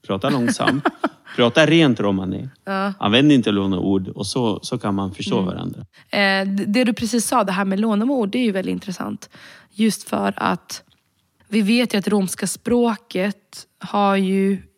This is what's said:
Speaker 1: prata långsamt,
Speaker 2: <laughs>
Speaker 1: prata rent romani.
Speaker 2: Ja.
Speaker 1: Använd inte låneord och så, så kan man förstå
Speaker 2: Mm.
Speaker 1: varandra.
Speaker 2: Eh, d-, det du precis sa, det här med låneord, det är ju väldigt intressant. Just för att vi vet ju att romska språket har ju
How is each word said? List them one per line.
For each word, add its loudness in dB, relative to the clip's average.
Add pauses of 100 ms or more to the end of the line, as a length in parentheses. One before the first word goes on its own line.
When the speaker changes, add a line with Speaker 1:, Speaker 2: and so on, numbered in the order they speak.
Speaker 1:
prata -2
långsamt, 0 (260)
Speaker 2:
<laughs> -16
Speaker 1:
prata 4
rent 4
romani. -2 (160)
Speaker 2:
Ja. -4
Speaker 1:
Använd 4
inte 4
låneord 0
och -8
så, -2
så -6
kan -4
man -4
förstå -2
Speaker 2:
Mm. 0
Speaker 1:
varandra. -8 (300)
Speaker 2:
Eh, 0 (100)
d-, -2
det 2
du 2
precis -2
sa, 2
det -2
här 0
med -2
låneord, 0
det -2
är 0
ju 2
väldigt -4
intressant. -8 (440)
Just -2
för -2
att -6 (680)
vi 0
vet 2
ju 2
att -2
romska 0
språket -2 (120)
har 2
ju 2 (200)